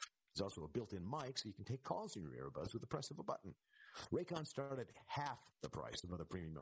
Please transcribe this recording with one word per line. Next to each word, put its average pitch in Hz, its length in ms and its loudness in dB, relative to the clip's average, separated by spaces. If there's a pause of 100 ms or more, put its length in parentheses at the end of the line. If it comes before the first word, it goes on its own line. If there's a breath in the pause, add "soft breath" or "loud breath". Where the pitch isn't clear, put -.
(360)
There's 98 80 6
also 92 180 0
a 78 60 -2
built-in 101 340 0
mic 131 360 0
so 110 100 0
you 98 60 -4
can 98 100 -8
take 131 180 0
calls 202 320 2
in 92 80 0
your 69 100 -2
earbuds 71 400 0
with 117 100 0
the 120 40 -4
press - 240 0
of 151 80 -4
a 180 60 -6
button. 92 280 0 (640 loud breath)
Raycons 170 320 2
start 139 320 0
at 160 80 0 (200)
half 143 320 2 (240)
the - 80 -2
price - 340 0
of 87 80 -2
other 82 140 2
premium 80 360 0